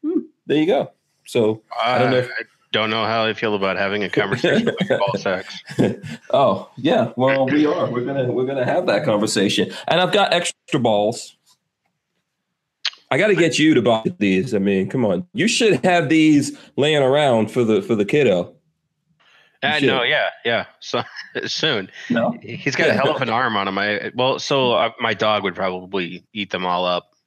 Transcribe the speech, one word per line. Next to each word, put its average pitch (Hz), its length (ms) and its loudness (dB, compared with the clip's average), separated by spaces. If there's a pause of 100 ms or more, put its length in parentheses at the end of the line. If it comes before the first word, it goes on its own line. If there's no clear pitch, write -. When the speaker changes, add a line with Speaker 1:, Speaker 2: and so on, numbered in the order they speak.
Speaker 1:
Hmm, 320 160 -2 (260)
there 139 100 0
you 156 100 2
go. 214 240 0 (360)
So, 110 360 0 (180)
I 123 180 2
don't 127 120 2
know 127 80 2
if 127 100 0
Speaker 2:
Uh, 123 120 -12
I - 20 -10 (300)
don't 110 180 0
know 110 140 -2
how 110 200 0
I 110 100 0
feel 107 200 -2
about 95 220 0
having 98 260 -2
a 92 80 -4
conversation 104 580 0
about - 200 -4
Speaker 1:
<laughs> - 0 - (100)
Speaker 2:
ball 101 180 0
sacks. 95 460 -4 (680)
Speaker 1:
Oh, 117 460 2
yeah. 131 400 0
Well, 135 300 2
we 147 200 2
are. 139 220 0
We're 120 160 -4
gonna, 135 280 -2
we're 127 140 -2
gonna 135 200 -2
have 156 200 0
that - 180 0
conversation. 107 680 0 (160)
And 165 140 2
I've 180 120 0
got 180 200 2
extra - 480 -2
balls. 107 560 0 (1700)
I 135 60 0
gotta 196 180 4
get 165 240 2
you 156 160 4
to 123 80 2
buy 113 200 2 (160)
these. 95 360 0
I 104 40 2
mean, 95 300 0
come 123 160 -2
on. 90 280 -2
You 165 160 0
should 208 360 2
have 175 240 2
these 156 480 4 (200)
laying 147 260 2
around 127 480 2
for 123 140 0
the, 110 160 2
for 98 140 -2
the 104 100 0
kiddo. 101 500 2 (1080)
You 135 60 0
Speaker 2:
Uh, 151 100 0
Speaker 1:
should. 139 80 2
Speaker 2:
no, 131 160 2
yeah, 123 260 0 (160)
yeah. 117 220 -2 (140)
So - 220 -6 (220)
<laughs> - 220 -10
soon. 117 440 -4 (200)
Speaker 1:
No? 117 320 -2
Speaker 2:
He's 127 340 -6
got 165 140 2
a - 40 2
Speaker 1:
Yeah. 123 80 0
Speaker 2:
hell 147 140 0
of 135 60 -4
an 120 80 -4
arm 113 260 0
on 98 100 -2
him. 98 120 -4
I, 104 360 -4
well, 127 240 0
so, 131 340 0
uh, 113 180 2 (100)
my 113 140 -2
dog 107 280 0
would 95 120 -4
probably 92 680 -6 (120)
eat 104 160 -8
them 92 160 -4
all 90 180 0
up. 90 300 -4 (120)